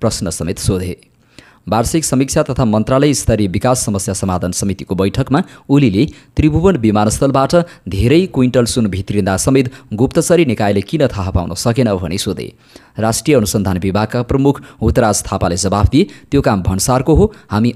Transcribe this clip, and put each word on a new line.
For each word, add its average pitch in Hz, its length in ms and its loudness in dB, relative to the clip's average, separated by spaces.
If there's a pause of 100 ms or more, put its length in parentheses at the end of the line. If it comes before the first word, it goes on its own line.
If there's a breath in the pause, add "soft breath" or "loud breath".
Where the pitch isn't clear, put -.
प्रश्न 104 280 -2
समेत 82 300 -6
सोधे। 92 420 -4 (680 soft breath)
वार्षिक 120 360 0
समीक्षा 139 380 0
तथा 127 220 -2
मन्त्रालय 131 480 2
स्तरीय 104 340 0
विकास 123 380 0
समस्या 101 280 -4
समाधान 90 380 -2
समितिको 98 440 -6
बैठकमा 127 480 0 (260 loud breath)
ओलीले 135 360 4 (320 loud breath)
त्रिभुवन 156 400 2
विमानस्थलबाट 117 760 2 (340 loud breath)
धेरै 120 360 4
क्विन्टल 127 400 0
सुन 117 220 -2
भित्रिँदा 95 500 -2
समेत 131 340 2 (220 loud breath)
गुप्तचरी 160 520 2
निकायले 104 360 0
किन 147 260 -2
थाहा 95 240 -4
पाउन 85 220 -2
सकेन 117 400 0
भनी 92 240 -4
सोधे। 78 360 -8 (460 loud breath)
राष्ट्रिय 113 380 2
अनुसन्धान 98 400 0
विभागका 101 440 -2
प्रमुख 135 400 0 (200 loud breath)
हुतराज 113 420 0
थापाले 92 340 -2
जवाफ 101 320 0
दिए, 156 180 2 (240 loud breath)
"त्यो 143 100 2
काम 107 200 0
भन्सारको 123 540 0
हो, 202 180 2 (160 loud breath)
हामी 117 260 0